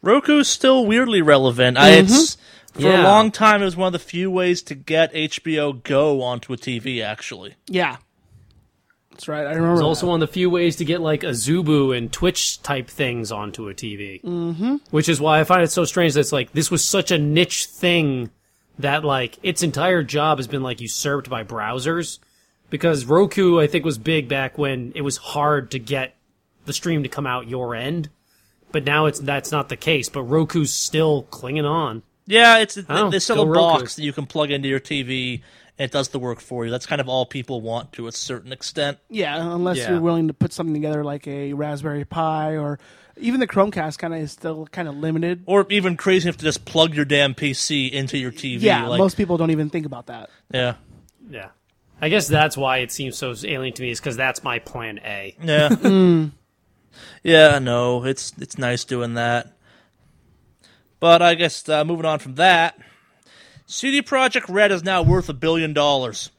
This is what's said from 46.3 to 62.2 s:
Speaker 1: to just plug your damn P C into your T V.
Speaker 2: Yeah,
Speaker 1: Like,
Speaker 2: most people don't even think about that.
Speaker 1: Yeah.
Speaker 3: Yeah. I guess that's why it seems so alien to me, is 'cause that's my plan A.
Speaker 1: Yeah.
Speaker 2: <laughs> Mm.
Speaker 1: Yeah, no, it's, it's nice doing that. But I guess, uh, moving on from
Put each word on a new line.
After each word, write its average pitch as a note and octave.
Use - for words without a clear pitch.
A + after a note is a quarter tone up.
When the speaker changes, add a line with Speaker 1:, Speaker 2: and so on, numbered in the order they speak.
Speaker 1:
to -
just -
plug D#3+
your D3
damn C#3
P C#3
C C3+
into C3+
your B2+
T B2+
V. G#3
Speaker 2:
Yeah, D3
Speaker 1:
Like, A#2+
Speaker 2:
most F#3+
people F3
don't E3
even D3+
think D#3
about B2
that. A#2
Speaker 1:
Yeah. B2
Speaker 3:
Yeah. G#2+
I D3+
guess D#3
that's D3+
why C3
it B2
seems C3
so B2
alien C3
to -
me, B2
is A2+
'cause B2+
that's B2+
my A#2+
plan A2+
A. G2
Speaker 1:
Yeah. D3+
Speaker 2:
<laughs> -
Mm. F3
Speaker 1:
Yeah, D#3
no, B2
it's, C3+
it's -
nice B2
doing A#2+
that. A#2+
But E3+
I F3
guess, E3
uh, D3+
moving E3
on D#3
from C3